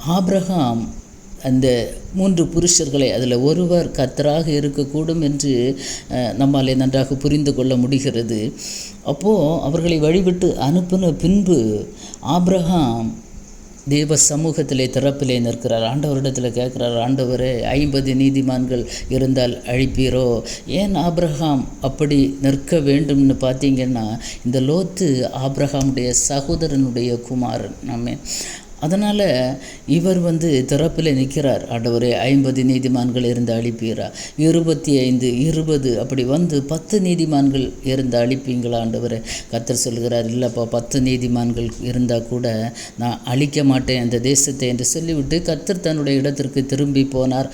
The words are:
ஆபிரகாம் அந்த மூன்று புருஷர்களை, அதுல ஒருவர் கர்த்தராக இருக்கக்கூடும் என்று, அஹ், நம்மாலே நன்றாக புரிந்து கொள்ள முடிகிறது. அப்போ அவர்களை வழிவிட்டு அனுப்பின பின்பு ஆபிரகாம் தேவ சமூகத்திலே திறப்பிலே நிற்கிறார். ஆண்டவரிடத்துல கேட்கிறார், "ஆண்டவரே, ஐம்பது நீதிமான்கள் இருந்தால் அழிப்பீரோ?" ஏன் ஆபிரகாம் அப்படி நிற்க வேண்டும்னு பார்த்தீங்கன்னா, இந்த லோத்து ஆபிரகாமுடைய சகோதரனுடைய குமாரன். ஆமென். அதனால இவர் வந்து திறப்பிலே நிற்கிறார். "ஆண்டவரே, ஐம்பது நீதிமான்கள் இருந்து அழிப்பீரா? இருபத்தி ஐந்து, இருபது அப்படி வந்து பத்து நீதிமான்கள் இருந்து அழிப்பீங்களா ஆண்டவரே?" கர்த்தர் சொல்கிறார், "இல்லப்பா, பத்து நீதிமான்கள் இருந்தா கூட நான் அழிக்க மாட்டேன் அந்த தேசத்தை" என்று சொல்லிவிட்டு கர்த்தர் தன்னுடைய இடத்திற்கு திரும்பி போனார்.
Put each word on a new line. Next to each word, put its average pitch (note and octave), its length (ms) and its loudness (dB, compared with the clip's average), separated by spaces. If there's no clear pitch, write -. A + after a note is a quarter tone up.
ஆபிரகாம் F3 920 0
அந்த B2+ 500 2
மூன்று F#3 320 2
புருஷர்களை, C#3+ 640 2
அதுல A#2+ 280 0
ஒருவர் E3 520 2
கர்த்தராக D3 560 0
இருக்கக்கூடும் D3 760 0
என்று, C#3 580 0
அஹ், A#2+ 240 -2
நம்மாலே C3+ 400 4
நன்றாக C3 420 2
புரிந்து C#3+ 400 2
கொள்ள B2+ 200 2
முடிகிறது. A#2+ 800 0
அப்போ E3+ 580 2
அவர்களை D#3+ 400 0
வழிவிட்டு F3 560 2
அனுப்பின F3+ 540 2
பின்பு D3+ 720 2
ஆபிரகாம் D#3+ 920 2
தேவ D3 260 2
சமூகத்திலே C#3+ 600 0
திறப்பிலே C3+ 520 0
நிற்கிறார். A#2 560 0
ஆண்டவரிடத்துல C3+ 540 -2
கேட்கிறார், A#2+ 600 -2
"ஆண்டவரே, B2+ 500 0
ஐம்பது C3+ 520 0
நீதிமான்கள் B2+ 760 2
இருந்தால் C3 480 0
அழிப்பீரோ?" B2+ 840 0
ஏன் F#3+ 280 0
ஆபிரகாம் D#3+ 720 0
அப்படி C#3 600 2
நிற்க C#3 360 2
வேண்டும்னு C#3 640 4
பார்த்தீங்கன்னா, B2+ 800 0
இந்த C3 160 0
லோத்து D3+ 680 0
ஆபிரகாமுடைய C3+ 680 0
சகோதரனுடைய C#3 920 0
குமாரன். A#2+ 540 -4
ஆமென். B2 300 -6
அதனால F3 760 0
இவர் F3+ 320 2
வந்து E3 480 2
திறப்பிலே D#3 460 0
நிற்கிறார். C3+ 560 0
"ஆண்டவரே, A#2 420 0
ஐம்பது C3 520 2
நீதிமான்கள் B2+ 600 2
இருந்து A#2+ 300 0
அழிப்பீரா? A2+ 580 -4
இருபத்தி D#3+ 600 4
ஐந்து, B2+ 420 2
இருபது D3+ 600 0
அப்படி C3 240 -2
வந்து D3 400 0
பத்து E3 360 -2
நீதிமான்கள் D3+ 720 2
இருந்து B2+ 360 0
அழிப்பீங்களா B2 580 -2
ஆண்டவரே?" A2+ 440 -4
கர்த்தர் A#2+ 240 -2
சொல்கிறார், A#2 560 -2
"இல்லப்பா, A#2+ 340 -2
பத்து A#2 340 -2
நீதிமான்கள் A#2+ 680 0
இருந்தா B2 380 0
கூட A#2 540 -4
நான் A#2+ 260 -4
அழிக்க C#3+ 400 0
மாட்டேன் C3 380 2
அந்த A#2+ 180 0
தேசத்தை" C3+ 480 0
என்று B2 180 -2
சொல்லிவிட்டு D#3+ 560 -2
கர்த்தர் F3 380 -4
தன்னுடைய D3 400 0
இடத்திற்கு C#3 460 -2
திரும்பி C3+ 480 0
போனார். C3 400 0